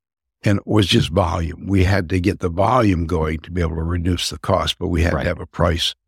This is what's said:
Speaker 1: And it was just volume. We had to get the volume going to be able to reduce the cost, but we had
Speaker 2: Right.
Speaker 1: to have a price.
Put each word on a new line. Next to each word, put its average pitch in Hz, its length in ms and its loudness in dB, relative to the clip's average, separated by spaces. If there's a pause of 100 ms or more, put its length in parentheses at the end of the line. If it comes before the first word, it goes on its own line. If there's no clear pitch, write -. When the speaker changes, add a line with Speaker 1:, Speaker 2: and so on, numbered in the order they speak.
(440)
Speaker 1:
And 101 160 2
it - 80 -18
was 107 200 4
just - 220 2
volume. 85 580 -2
We 95 160 4
had 92 260 2
to 92 120 0
get 90 180 0
the 92 100 -2
volume 98 560 2
going 80 340 -2
to - 120 -16
be 87 80 -4
able 80 160 -2
to 80 80 -4
reduce 87 460 -2
the 90 80 -12
cost, 85 420 0
but 87 80 -4
we 82 160 0
had 85 100 2
Speaker 2:
Right. - 100 -2
Speaker 1:
to 87 60 -2
have 85 120 -6
a 92 40 -10
price. - 480 -2 (140)